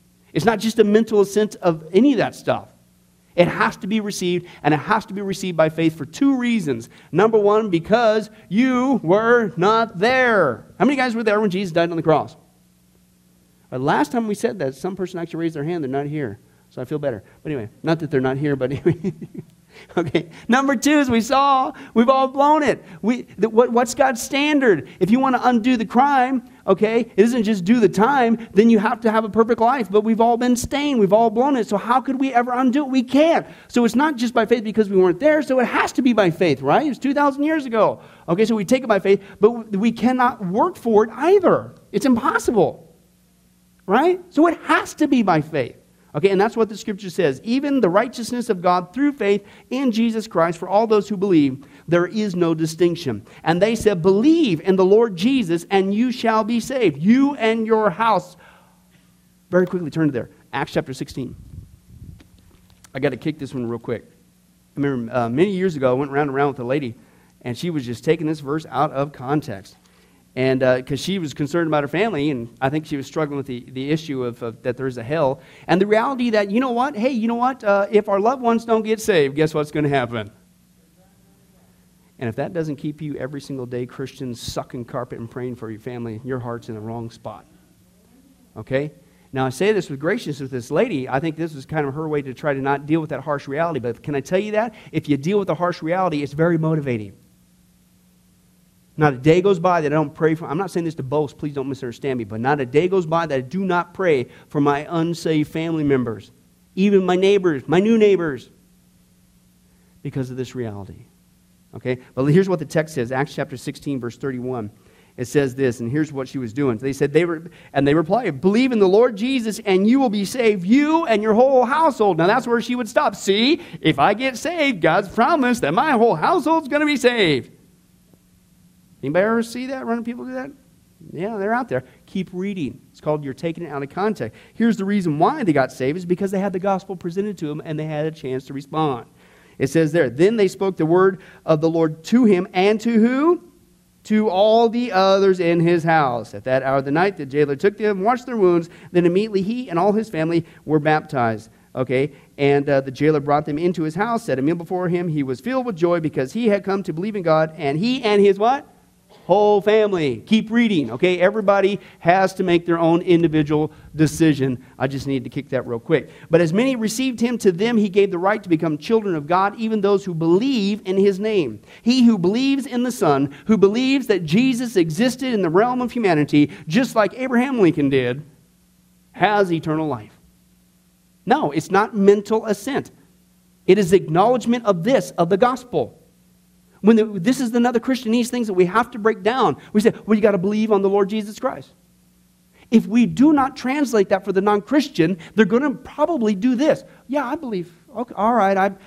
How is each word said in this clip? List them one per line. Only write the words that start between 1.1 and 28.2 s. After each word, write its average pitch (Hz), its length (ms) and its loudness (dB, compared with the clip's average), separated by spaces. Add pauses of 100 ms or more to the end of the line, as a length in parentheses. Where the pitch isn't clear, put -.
assent 208 380 0
of 160 340 -2
any 240 220 4
of 220 60 0
that 135 140 -2
stuff. 110 360 -6 (640)
It 175 120 4
has 196 300 -2
to 214 100 -10
be 220 120 0
received, 180 480 -4 (160)
and 151 100 2
it 151 40 2
has 185 280 -2
to - 80 -16
be 202 80 -8
received 190 340 -6
by 160 140 4
faith 160 260 0
for 143 100 -10
two 277 320 0
reasons. 196 520 -2 (220)
Number 220 260 4
one, 208 320 2
because 214 640 2 (180)
you 254 540 2
were 220 540 2
not 220 420 0
there. 220 680 2 (140)
How 180 60 4
many 285 100 2
guys 254 180 0
were 226 100 -4
there 208 160 2
when 214 120 0
Jesus 185 200 -4
died 170 200 0
on 165 60 -4
the 165 40 -2
cross? 151 340 0 (1400)
Uh, 127 60 -8
last 175 340 -2
time 233 160 -2
we 208 60 -4
said 196 240 -4
that, 135 160 -4
some 180 220 -8
person 180 240 -8
actually 165 220 -8
raised 165 140 -4
their 143 80 -6
hand. 165 200 -4
They're 131 80 -6
not 143 160 -4
here, 143 320 -8 (320)
so - 100 -12
I 123 40 -8
feel 151 120 -8
better. 135 260 -6 (200)
But 156 80 -10
anyway, 113 180 -8 (140)
not 160 160 -2
that 160 100 -8
they're 143 120 0
not 131 160 -2
here, 143 180 -2
but 127 160 -4
<laughs> 139 140 -8
anyway. 175 280 0 (840)
Okay, 170 340 -2 (180)
number 277 280 2
two, 294 220 2
as 285 100 2
we 233 140 2
saw, 269 500 0 (220)
we've 233 160 4
all 269 200 2
blown 285 340 4
it. 214 200 -2 (200)
We, 240 200 -4 (140)
the, 208 100 2
what, 226 240 4
what's 240 220 0
God's 262 260 0
standard? 269 720 2 (100)
If 185 120 0
you 247 80 4
wanna 262 240 0
undo 247 340 2
the 220 80 -2
crime, 269 640 0 (160)
okay, 208 360 0
it - 180 -4
isn't 233 240 2
just 196 200 -2
do 226 160 4
the 202 100 4
time, 233 640 2